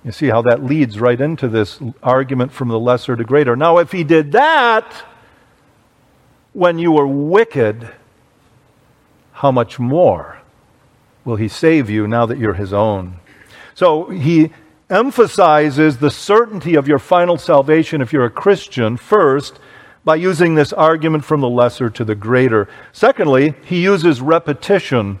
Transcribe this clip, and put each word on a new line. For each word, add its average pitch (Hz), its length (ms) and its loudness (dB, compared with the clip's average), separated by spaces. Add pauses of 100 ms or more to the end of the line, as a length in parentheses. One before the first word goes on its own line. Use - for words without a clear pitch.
You 120 80 -10
see 143 180 -4
how 113 140 2
that 123 220 0
leads 127 360 -2
right 123 200 2
into 147 280 -4
this 107 300 -2 (240)
argument 127 480 -2
from 127 180 -8
the 113 100 -2
lesser 123 360 -2
to 117 80 -6
greater. 123 320 0
Now, 165 240 2
if 170 140 -2
he 185 100 -6
did 151 300 0
that 254 520 2 (1700)
when 175 240 0
you 170 120 0
were 147 160 4
wicked, 139 800 0 (1400)
how 139 200 -2
much 120 260 -4
more 127 600 0 (880)
will 117 120 -4
he 107 120 -4
save 160 400 0
you 107 200 -2
now 117 180 0
that 123 120 -6
you're 107 160 -2
his 95 180 -8
own? 98 480 -2 (540)
So 165 320 0
he 160 440 0 (380)
emphasizes 156 1080 2
the 139 120 0
certainty 202 680 0
of 139 100 0
your 143 140 2
final 175 360 2
salvation 156 640 0
if 123 120 -4
you're 135 120 0
a 117 60 -2
Christian 123 680 -2
first 143 640 0 (460)
by 160 100 2
using 170 400 0
this 147 180 2
argument 160 520 0
from 151 160 -2
the 127 80 0
lesser 120 420 0
to 117 140 -8
the 107 100 -4
greater. 110 540 0 (240)
Secondly, 151 640 2 (100)
he 175 180 -4
uses 170 380 2
repetition. 143 1000 -2